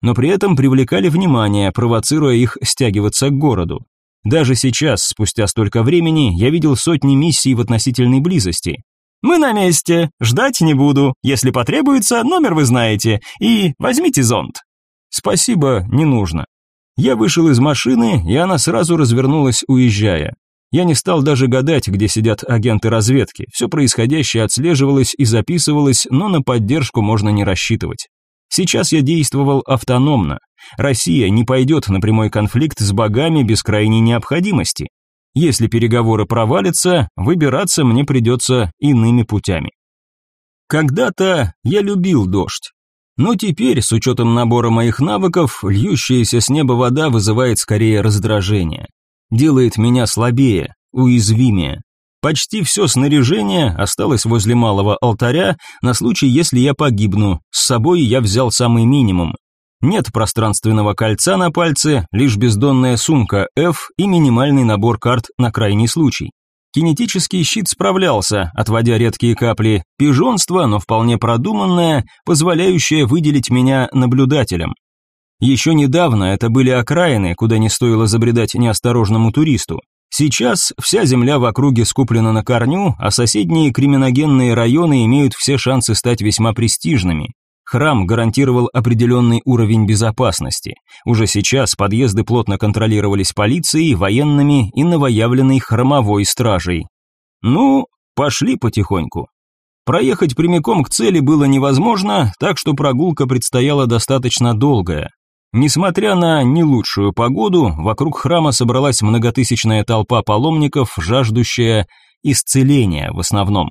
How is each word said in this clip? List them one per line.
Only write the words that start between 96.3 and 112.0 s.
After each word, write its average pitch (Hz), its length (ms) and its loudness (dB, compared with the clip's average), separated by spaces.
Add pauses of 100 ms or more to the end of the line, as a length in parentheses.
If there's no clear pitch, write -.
Ну, 254 420 2 (300)
пошли 131 400 -2
потихоньку. 101 720 -4 (580)
Проехать 180 500 0
прямиком 170 480 0
к - 60 -6
цели 196 300 0
было 143 240 2
невозможно, 139 960 0
так 147 180 -2
что 156 160 -4
прогулка 143 540 -2
предстояла 131 580 0
достаточно 120 680 0
долгая. 101 560 -2 (420)
Несмотря 175 640 0
на 165 260 2
не 143 220 2
лучшую 101 500 0
погоду, 151 640 0
вокруг 110 400 -4
храма 165 340 0
собралась 120 520 0
многотысячная 113 800 0
толпа 110 400 -2
паломников, 143 760 0
жаждущая 113 880 0 (380)